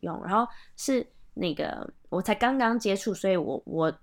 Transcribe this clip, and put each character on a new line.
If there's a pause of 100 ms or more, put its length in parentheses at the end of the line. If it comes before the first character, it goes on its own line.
用，
然
后 (300)
是 (260)
那
个 (200)
我
才
刚
刚
接
触，
所
以
我，
我，